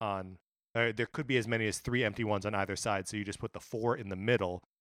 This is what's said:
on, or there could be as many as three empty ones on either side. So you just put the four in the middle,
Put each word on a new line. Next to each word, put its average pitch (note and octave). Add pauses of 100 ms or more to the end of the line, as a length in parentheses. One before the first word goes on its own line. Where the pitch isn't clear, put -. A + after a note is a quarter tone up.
on, F#2+ (380)
or A#2
there A2+
could C#3
be C3
as A2+
many A2+
as G2
three B2
empty A2
ones G#2
on G#2
either G2
side. G2
So -
you G#2
just G2
put A2+
the F2
four A#2
in G#2
the F#2+
middle, G2 (200)